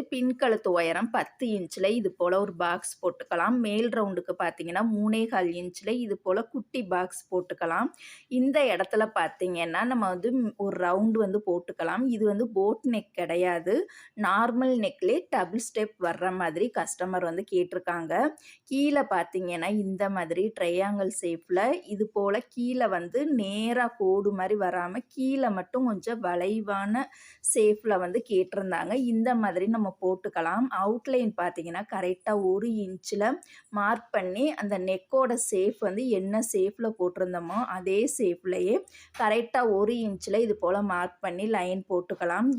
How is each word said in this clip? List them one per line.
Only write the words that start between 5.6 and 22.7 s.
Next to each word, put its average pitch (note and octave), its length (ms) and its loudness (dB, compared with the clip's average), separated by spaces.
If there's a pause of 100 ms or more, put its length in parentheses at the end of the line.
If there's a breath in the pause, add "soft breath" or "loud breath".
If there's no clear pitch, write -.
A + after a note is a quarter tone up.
இது G#3+ 220 -4
போல G3 280 0
குட்டி B3+ 400 -6
பாக்ஸ் F3+ 400 -2
போட்டுக்கலாம். F3+ 640 -2 (400 loud breath)
இந்த B3+ 260 2 (100)
இடத்துல G#3+ 460 2
பார்த்தீங்கன்னா, E3+ 720 -2
நம்ம A#3+ 240 0
வந்து F#3 220 -2 (260)
ஒரு G3 220 -4
ரவுண்டு G3+ 420 2
வந்து G#3 240 0
போட்டுக்கலாம். F3+ 640 -2
இது A3 180 2
வந்து G#3 260 2
போட் G#3 360 2
நெக் A3 260 -2
கிடையாது, F3 640 0 (440 loud breath)
நார்மல் A#3 580 2
நெக்லே G#3 400 0 (120)
டபுள் G3+ 340 -2
ஸ்டெப் G#3+ 360 -4
வர்ற E3+ 360 -2
மாதிரி F3 360 0
கஸ்டமர் F3+ 560 -2
வந்து F3 180 -4
கேட்டிருக்காங்க. F3 680 -2 (520 loud breath)
கீழே C#4+ 400 2
பார்த்தீங்கன்னா, F3 720 -2
இந்த F#3+ 320 -2
மாதிரி F3+ 420 -2
ட்ரையாங்கிள் F3+ 320 0 (280)
ஷேப்ல E3+ 480 -2 (280)
இது G#3 200 -2
போல G3+ 260 0 (120)
கீழே B3 400 -2